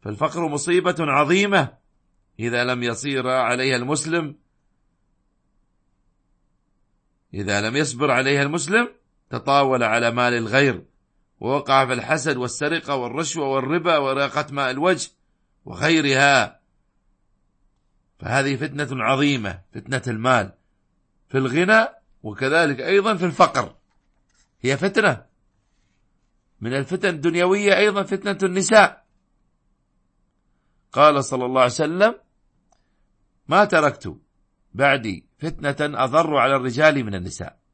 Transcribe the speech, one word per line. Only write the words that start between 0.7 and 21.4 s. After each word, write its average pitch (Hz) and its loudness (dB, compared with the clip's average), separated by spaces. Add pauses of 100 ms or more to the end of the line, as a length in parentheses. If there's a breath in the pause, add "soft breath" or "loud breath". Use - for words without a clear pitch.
عظيمة 160 0 (640)
إذا 120 -2
لم 123 -2
يصير 123 -4
عليها 127 0
المسلم، 147 -4 (3000)
إذا 101 -2
لم 113 -4
يصبر 139 -2
عليها 135 2
المسلم 165 -2 (400)
تطاول 131 2
على 117 0
مال 123 0
الغير، 117 0 (540)
ووقع 135 0
في 127 -4
الحسد 139 -2
والسرقة 143 -4
والرشوة 139 -6
والربا 151 0
وإراقة 139 -2
ماء 139 -4
الوجه 160 0 (540)
وغيرها. 139 2 (1600)
فهذه 135 -2
فتنة 135 -6
عظيمة، 127 0 (120)
فتنة 123 -8
المال 113 0 (720)
في 131 -2
الغنى، 175 2 (360)